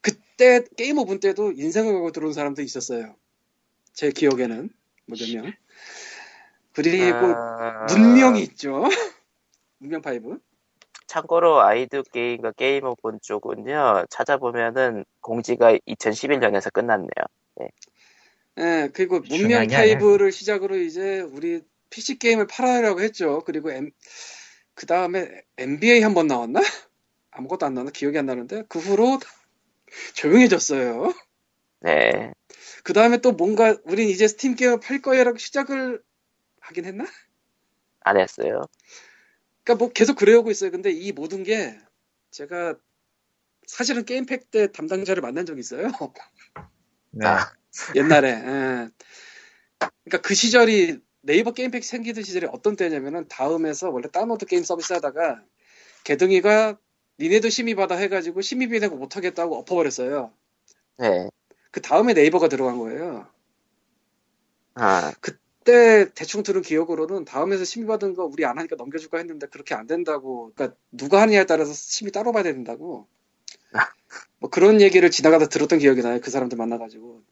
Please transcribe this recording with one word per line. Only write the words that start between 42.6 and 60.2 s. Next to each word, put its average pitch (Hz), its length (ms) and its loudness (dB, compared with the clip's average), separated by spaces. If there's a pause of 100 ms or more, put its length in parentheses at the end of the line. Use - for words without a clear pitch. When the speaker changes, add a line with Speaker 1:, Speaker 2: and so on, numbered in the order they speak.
Speaker 1:
사실은 240 380 -6
게임팩 254 460 -8
때 208 220 0
담당자를 185 500 -4
만난 147 240 -8
적이 147 140 -12
있어요. 131 280 -8
<laughs> - 1200 -16
Speaker 3:
네. 107 140 -4
Speaker 2:
아. - 260 0 (440)
Speaker 1:
옛날에. 143 320 6
예. 127 600 -4 (1160)
그러니까 - 180 -4
그 202 120 -4
시절이 214 640 4 (240)
네이버 214 300 0
게임팩 254 320 -6
생기던 226 400 -10
시절이 180 280 -6
어떤 208 240 -2
때냐면은 156 520 -4
다음에서 156 640 -4
원래 127 200 -8
다운로드 214 360 -4
게임 175 180 0
서비스 170 280 -6
하다가 151 500 -4 (600)
개둥이가 190 760 2 (400)
"니네도 202 300 2
심의받아." 208 480 -2
해가지고 185 460 -4
심의비 233 380 -4
내고 190 160 -4
못하겠다고 170 640 -6
엎어버렸어요. 131 720 -4 (680)